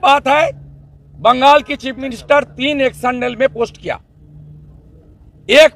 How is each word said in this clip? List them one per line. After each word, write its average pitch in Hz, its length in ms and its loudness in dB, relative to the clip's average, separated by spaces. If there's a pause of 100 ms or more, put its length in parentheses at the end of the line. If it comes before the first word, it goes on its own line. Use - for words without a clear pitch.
बात 277 260 2
है। 302 240 0 (680)
बंगाल 262 420 4
की 285 140 -10
चीफ 262 240 -10
मिनिस्टर 269 440 -2 (120)
तीन 277 260 -4
एक्शन 247 340 -4
नेल 247 200 -8
में 262 140 -2
पोस्ट 233 280 -8
किया, 143 180 -10 (1500)
एक 294 260 4